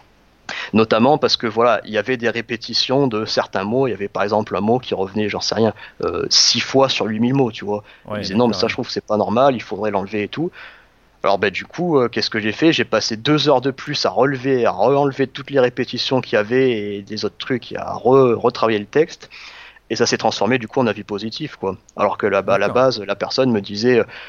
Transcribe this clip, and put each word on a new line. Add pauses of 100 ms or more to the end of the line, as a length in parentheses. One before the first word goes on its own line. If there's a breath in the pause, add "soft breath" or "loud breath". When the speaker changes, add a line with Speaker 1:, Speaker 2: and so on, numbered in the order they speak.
(720 loud breath)
Speaker 1:
Notamment
parce
que,
voilà,
il
y
avait
des
répétitions
de
certains
mots,
il
y
avait
par
exemple
un
mot
qui
revenait,
j'en
sais
rien, (300 loud breath)
euh,
six
fois
sur
huit
mille
mots,
tu
vois. (220 loud breath)
Il
Speaker 2:
Ouais,
Speaker 1:
disait : «
Non,
mais
Speaker 2:
d'accord,
Speaker 1:
ça,
Speaker 2:
ouais.
Speaker 1:
je
trouve
que
c'est
pas
normal,
il
faudrait
l'enlever
et
tout. » (720 loud breath)
Alors,
ben,
du
coup,
euh,
qu'est-ce
que
j'ai
fait ?
J'ai
passé
deux
heures
de
plus
à
relever,
à
re-enlever
toutes
les
répétitions
qu'il
y
avait
et
des
autres
trucs,
et
à
re-,
retravailler
le
texte. (600 loud breath)
Et
ça
s'est
transformé,
du
coup,
en
avis
positif,
quoi. (220)
Alors
que
là,
bah,
à
la
Speaker 2:
D'accord.
Speaker 1:
base,
la
personne
me
disait,
euh, (260 loud breath)